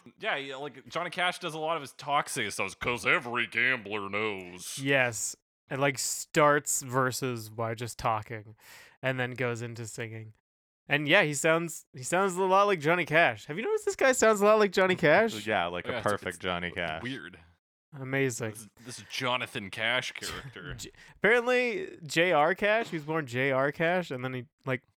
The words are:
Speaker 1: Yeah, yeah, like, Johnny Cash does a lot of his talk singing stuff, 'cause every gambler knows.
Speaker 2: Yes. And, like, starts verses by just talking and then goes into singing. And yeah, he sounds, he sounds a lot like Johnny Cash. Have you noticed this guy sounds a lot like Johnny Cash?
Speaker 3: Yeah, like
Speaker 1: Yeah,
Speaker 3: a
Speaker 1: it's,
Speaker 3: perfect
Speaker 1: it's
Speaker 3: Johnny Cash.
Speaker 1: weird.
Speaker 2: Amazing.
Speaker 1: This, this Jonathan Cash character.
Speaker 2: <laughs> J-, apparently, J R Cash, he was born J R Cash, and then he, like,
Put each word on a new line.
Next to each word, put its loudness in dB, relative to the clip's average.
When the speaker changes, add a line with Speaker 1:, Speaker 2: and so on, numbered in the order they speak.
Speaker 1:
Yeah, -4
yeah, -8
like, -12
Johnny -4
Cash -2
does -8
a -8
lot -2
of -4
his -12
talk -2
singing -2
stuff, -6
'cause -4
every 0
gambler -2
knows. -6
Speaker 2:
Yes. 0
And, -4
like, 0
starts 2
verses -2
by -6
just -8
talking -4
and -2
then -2
goes -4
into -10
singing. -12
And 2
yeah, 8
he 0
sounds, 2
he -14
sounds 2
a 0
lot 6
like 2
Johnny 2
Cash. 4
Have -8
you -6
noticed -2
this -2
guy 4
sounds 6
a 4
lot 8
like 4
Johnny 4
Cash? 4
Speaker 3:
Yeah, 2
like -6
Speaker 1:
Yeah, -4
Speaker 3:
a -4
Speaker 1:
it's, -6
Speaker 3:
perfect 0
Speaker 1:
it's -4
Speaker 3:
Johnny -2
Cash. -4
Speaker 1:
weird. -10
Speaker 2:
Amazing. -2
Speaker 1:
This, -18
this -14
Jonathan -4
Cash -2
character. -10
Speaker 2:
<laughs> -10
J-, -14
apparently, 2
J 2
R 6
Cash, 0
he -8
was -8
born -4
J 0
R 2
Cash, -2
and -6
then -6
he, -8
like, -2